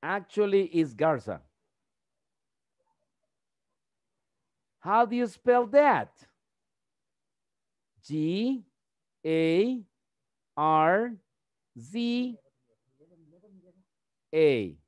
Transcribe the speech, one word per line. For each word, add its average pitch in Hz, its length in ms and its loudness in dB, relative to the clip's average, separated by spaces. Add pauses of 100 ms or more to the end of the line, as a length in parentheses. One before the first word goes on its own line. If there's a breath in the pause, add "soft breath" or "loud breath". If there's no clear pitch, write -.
Actually, 196 600 0
it's 165 280 -2
Garza. 113 480 -2 (3500)
How 214 260 0
do 226 100 -6
you 240 120 -2
spell 240 400 0
that? 233 440 2 (1900)
G 185 600 -4 (600)
A 165 540 0 (760)
R 160 560 0 (680)
Z 233 560 -6 (2000)
A. 131 420 2 (120)